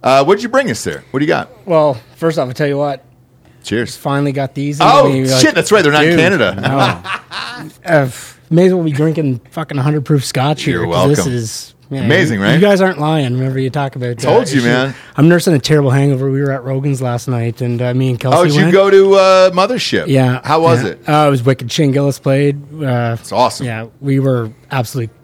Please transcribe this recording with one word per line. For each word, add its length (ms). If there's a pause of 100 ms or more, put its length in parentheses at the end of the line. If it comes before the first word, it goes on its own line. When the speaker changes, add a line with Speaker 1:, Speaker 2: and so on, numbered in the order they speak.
Speaker 1:
Uh, 220
what'd 180
you 80
bring 220
us 120
there? 280
What 80
do 60
you 20
got? 220 (180)
Speaker 2:
Well, 280 (200)
first 240
off, 80
I'll 80
tell 120
you 100
what. 280 (580)
Speaker 1:
Cheers. 320
Speaker 2:
Finally 360
got 240
these. 260
Speaker 1:
Oh, 240
Speaker 2:
And 80
maybe, 160
like, 120
Speaker 1:
shit, 120
that's 180
right. 120
They're 80
not 140
in 60
Speaker 2:
dude, 80
Speaker 1:
Canada. 420
Speaker 2:
no. 1120
Speaker 1:
<laughs> 120
Speaker 2:
Uh, 240 (400)
may 180
as 60
well 100
be 80
drinking 480 (120)
fucking 260
hundred 280
proof 200
scotch 380
here, 200
Speaker 1:
You're 80
Speaker 2:
'cause 180
this 100
Speaker 1:
welcome. 140
Speaker 2:
is, 400 (180)
man, 140
Speaker 1:
Amazing, 340
Speaker 2:
you, 60
Speaker 1:
right? 100
Speaker 2:
you 60
guys 200
aren't 180
lying 380
whenever 220
you 100
talk 260
about, 160
uh, 40
Speaker 1:
Told 220 (120)
you, 100
Speaker 2:
issues. 40
Speaker 1:
man. 320 (200)
Speaker 2:
I'm 140
nursing 240
a 60
terrible 320
hangover. 400
We 100
were 100
at 120
Rogan's 400
last 240
night, 340
and, 200
uh, 120
me 160
and 100
Kelsey 180
Speaker 1:
Oh, 80
did 100
you 60
Speaker 2:
went. 120
Speaker 1:
go 160
to, 260
uh, 360
Mothership? 560
Speaker 2:
Yeah. 360
Speaker 1:
How 180
was 220
Speaker 2:
Yeah. 80
Speaker 1:
it? 160
Speaker 2:
Uh, 200
it 20
was 140
wicked. 280
Shane 200
Gillis 260
played. 400 (260)
Uh, 360
Speaker 1:
It's 120
awesome. 360
Speaker 2:
yeah, 180 (140)
we 200
were 300 (220)
absolutely 420 (100)